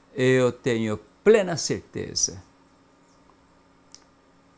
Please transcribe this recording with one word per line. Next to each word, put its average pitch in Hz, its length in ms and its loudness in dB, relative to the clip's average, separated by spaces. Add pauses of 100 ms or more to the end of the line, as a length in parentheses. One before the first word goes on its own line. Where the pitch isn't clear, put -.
(140)
eu 127 380 2
tenho 113 480 -4 (240)
plena 196 320 4
certeza. - 880 -6 (2250)